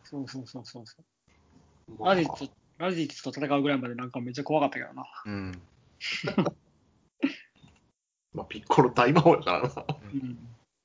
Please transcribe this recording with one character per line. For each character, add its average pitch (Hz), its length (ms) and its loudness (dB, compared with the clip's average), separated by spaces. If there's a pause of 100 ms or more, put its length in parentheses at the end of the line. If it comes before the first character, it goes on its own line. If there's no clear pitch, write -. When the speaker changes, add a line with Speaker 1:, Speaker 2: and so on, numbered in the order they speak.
Speaker 1:
そ 143 180 -10
う 123 60 -10
そ 131 120 -10
う 120 60 -12
そ 127 140 -14
う 113 40 -16
そ - 160 -18
う 110 60 -18
そ - 120 -20
う。 165 60 -20 (960)
Speaker 2:
ま - 80 -6
あ。 190 80 6
Speaker 1:
ラ 180 60 4
デ 160 40 2
ィ - 40 0
ッ - 80 -6
ツ、 139 120 -10 (300)
ラ 175 120 -2
デ 180 80 -2
ィ 156 80 -2
ッ 139 40 -10
ツ - 140 -14
と 170 60 -6
戦 143 260 -4
う 139 60 2
ぐ 143 60 2
ら 143 60 2
い 135 40 0
ま 123 100 -6
で 120 80 -8
な 123 80 -8
ん 127 80 -10
か 131 80 -8
め 123 100 -8
っ 123 40 -10
ち 143 80 -6
ゃ - 20 -10
怖 156 160 2
か 143 80 4
っ - 20 -8
た - 80 -8
け 127 60 -8
ど - 100 -14
な。 131 100 -14 (220)
Speaker 3:
う 104 40 -6
ん。 95 300 -8 (400)
Speaker 2:
<laughs> - 540 -2 (1800)
ま - 120 -10
あ、 - 20 -14
ピ - 140 -14
ッ - 60 -18
コ - 140 6
ロ 123 100 6
大 127 220 6
魔 160 140 6
王 165 100 12
や - 60 -4
か 92 120 0
ら 80 80 0
な。 - 220 -4 (300)
Speaker 1:
う - 20 -6
ん。 123 220 -6 (460)